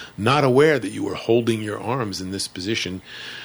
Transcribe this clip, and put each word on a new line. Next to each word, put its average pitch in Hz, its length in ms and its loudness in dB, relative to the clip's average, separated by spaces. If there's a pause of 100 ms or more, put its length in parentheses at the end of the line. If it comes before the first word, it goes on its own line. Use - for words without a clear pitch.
(160)
not 135 280 2
aware 139 340 6
that 95 120 -6
you - 140 -6
were 98 120 -4
holding 113 460 2
your 107 180 -6
arms 104 400 -4
in 92 100 -8
this 98 180 -6
position 92 540 -4 (420)